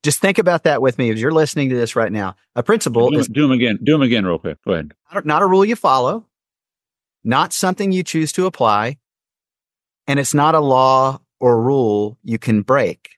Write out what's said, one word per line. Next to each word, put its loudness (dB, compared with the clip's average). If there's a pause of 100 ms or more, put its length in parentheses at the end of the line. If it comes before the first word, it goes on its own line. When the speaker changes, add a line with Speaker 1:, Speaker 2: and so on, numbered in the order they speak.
Speaker 1:
Just -2
think 2
about 0
that 2
with 0
me 0
as -4
you're -2
listening 0
to -2
this -4
right -2
now. -6 (180)
A -4
principle 0
Speaker 2:
Do 0
'em, 2
Speaker 1:
is -4
Speaker 2:
do 0
'em 2
again. 0
Do 2
'em 2
again 0
real -2
quick. -8
Go -2
ahead. -6 (200)
Speaker 1:
not -6
a, -6
not 0
a 2
rule 4
you -2
follow, 0 (960)
not 0
something -2
you -2
choose -4
to -2
apply, 0 (1080)
and 0
it's -4
not 2
a 4
law 2 (220)
or 4
rule 0
you -6
can 0
break. -2